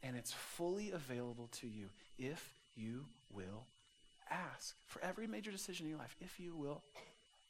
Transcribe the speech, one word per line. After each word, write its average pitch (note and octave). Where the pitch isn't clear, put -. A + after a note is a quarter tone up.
and B2+
it's A#2+
fully F#3+
available B2
to -
you G#2+
if C#3
you A#2
will G2+
ask. E3
For -
every F#3
major G#3+
decision F3+
in D#3
your D3+
life, -
if F#3
you F3
will D3